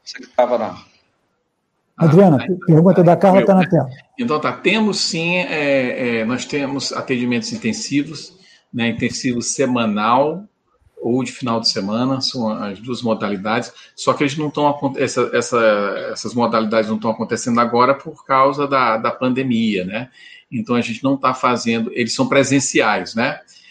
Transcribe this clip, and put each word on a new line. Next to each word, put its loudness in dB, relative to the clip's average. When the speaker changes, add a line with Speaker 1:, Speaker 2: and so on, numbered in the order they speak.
Speaker 1:
Você -16
que -18
tava 2
na -4
Speaker 2:
Adriana, 6
Speaker 3:
Ah, -4
Speaker 2:
pergunta 6
da 6
Carla 6
Speaker 3:
eu, 2
Speaker 2:
tá 6
na 6
Speaker 3:
né? 2
Speaker 2:
tela. 2
Speaker 3:
Então -2
tá, -2
temos 0
sim, -2
é, -2
é, -2
nós -4
temos -6
atendimentos -2
intensivos, -6
né, -2
intensivo -4
semanal 0
ou 0
de -8
final -4
de -4
semana, -2
são -4
as -8
duas -10
modalidades, -2
só 0
que 0
eles -2
não -2
tão 0
acon-, -2
essa, 0
essa, 0
essas -8
modalidades 0
não -2
tão -2
acontecendo -2
agora 4
por -12
causa 2
da, 2
da -2
pandemia, 0
né? -8
Então -2
a 2
gente -6
não 0
tá 0
fazendo, -2
eles -4
são -2
presenciais, 0
né? -2